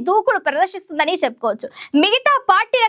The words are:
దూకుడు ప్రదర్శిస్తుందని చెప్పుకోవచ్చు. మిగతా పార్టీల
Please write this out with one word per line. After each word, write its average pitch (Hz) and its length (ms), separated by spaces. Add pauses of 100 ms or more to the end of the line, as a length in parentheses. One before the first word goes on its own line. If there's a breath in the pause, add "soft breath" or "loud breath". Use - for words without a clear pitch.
దూకుడు 440 380
ప్రదర్శిస్తుందని 320 760
చెప్పుకోవచ్చు. 233 460 (340 loud breath)
మిగతా 523 320 (160)
పార్టీల 440 380